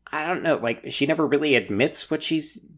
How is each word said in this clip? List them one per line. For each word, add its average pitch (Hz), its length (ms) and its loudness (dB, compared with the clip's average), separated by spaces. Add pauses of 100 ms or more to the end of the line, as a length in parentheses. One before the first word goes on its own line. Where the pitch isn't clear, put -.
(120)
I 151 140 -4
don't 175 160 -2
know, 156 160 2
like, 117 340 -4
she 139 140 0
never 156 220 2
really 143 260 2
admits 113 560 2
what 151 140 -2
she's - 360 -2 (180)